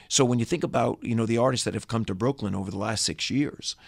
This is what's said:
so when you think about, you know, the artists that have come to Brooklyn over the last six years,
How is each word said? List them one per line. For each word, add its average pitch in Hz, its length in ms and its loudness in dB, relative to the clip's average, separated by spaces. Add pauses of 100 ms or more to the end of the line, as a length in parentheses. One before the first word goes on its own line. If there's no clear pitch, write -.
(100)
so 131 160 6
when 120 140 4
you 117 40 2
think 160 180 -2
about, 120 380 0
you 117 140 -2
know, 113 100 2
the 113 140 2
artists 123 260 2
that - 80 0
have - 160 -4
come 113 160 -2
to 98 100 -4
Brooklyn 107 400 -2
over 98 160 -4
the 98 60 -8
last 104 260 -2
six - 280 -2
years, - 440 -2 (140)